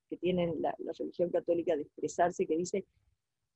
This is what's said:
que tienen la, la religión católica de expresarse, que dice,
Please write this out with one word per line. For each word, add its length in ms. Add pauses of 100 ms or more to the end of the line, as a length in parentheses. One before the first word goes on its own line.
que 80
tienen 440
la, 180
la 140
religión 360
católica 460
de 80
expresarse, 640
que 100
dice, 280 (720)